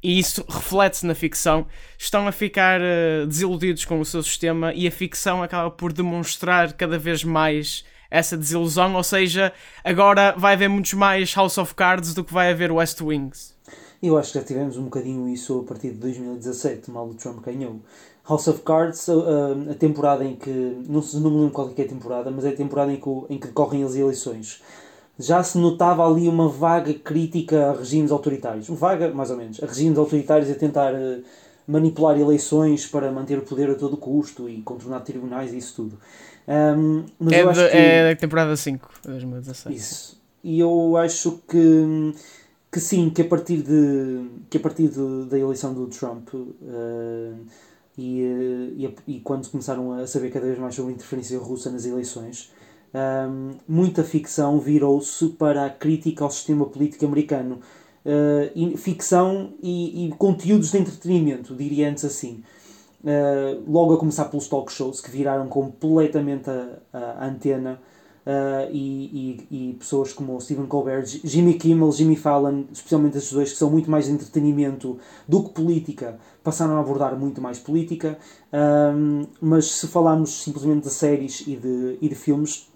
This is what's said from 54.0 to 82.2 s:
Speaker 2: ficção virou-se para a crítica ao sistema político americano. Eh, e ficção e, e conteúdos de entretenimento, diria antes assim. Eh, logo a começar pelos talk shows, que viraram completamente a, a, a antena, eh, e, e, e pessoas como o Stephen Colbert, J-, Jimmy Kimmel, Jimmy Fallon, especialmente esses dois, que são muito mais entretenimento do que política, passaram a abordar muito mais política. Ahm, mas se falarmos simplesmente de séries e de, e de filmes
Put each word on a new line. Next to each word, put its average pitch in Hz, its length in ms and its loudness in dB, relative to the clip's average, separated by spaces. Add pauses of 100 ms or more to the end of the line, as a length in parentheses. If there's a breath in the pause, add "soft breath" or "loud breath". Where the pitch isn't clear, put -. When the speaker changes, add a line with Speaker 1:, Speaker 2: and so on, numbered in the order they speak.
Speaker 2:
ficção 147 520 0
virou-se 143 720 2
para 147 360 0
a 139 40 -4
crítica 156 540 -2
ao 143 80 -2
sistema 147 340 0
político 147 400 -2
americano. 139 540 -2 (460 loud breath)
Eh, 147 500 2
e 170 220 -2
ficção 185 840 0
e, 175 460 -4
e 156 40 -4
conteúdos 185 600 2
de 202 60 2
entretenimento, 156 760 0
diria 147 360 0
antes 147 160 -6
assim. 123 360 -8 (640 soft breath)
Eh, 143 520 0 (100)
logo 160 260 4
a 156 40 4
começar 156 280 0
pelos 147 220 -8
talk 135 240 -4
shows, 131 300 -8
que 123 100 -18
viraram 135 360 -2
completamente 143 1040 0
a, 127 300 -8 (140)
a, 127 60 -10
a 120 280 -8
antena, 131 540 -4 (440 soft breath)
eh, 139 460 -2
e, 135 640 -6 (140)
e, 127 200 -8
e - 20 -8
pessoas 135 400 -4
como 131 240 -8
o - 20 -8
Stephen 135 280 -6
Colbert, 135 380 -2
J-, 139 200 -12
Jimmy 165 300 4
Kimmel, 165 360 4
Jimmy 156 240 4
Fallon, 143 560 2
especialmente 147 460 2
esses 135 160 -8
dois, 139 180 0
que - 60 -12
são 151 120 2
muito 160 220 2
mais 147 160 2
entretenimento 143 880 0 (300 loud breath)
do 196 160 4
que - 60 -8
política, 156 680 -2 (260 soft breath)
passaram 156 340 0
a - 20 2
abordar 139 380 0
muito 135 240 -4
mais 123 180 -8
política. 160 580 -4 (360 loud breath)
Ahm, 147 720 2 (160)
mas 160 240 4
se - 220 -6
falarmos 160 560 2
simplesmente 147 420 0
de 139 60 -6
séries 139 540 0
e 143 120 -6
de, 127 440 -4
e 156 60 0
de 139 80 -2
filmes 147 600 -2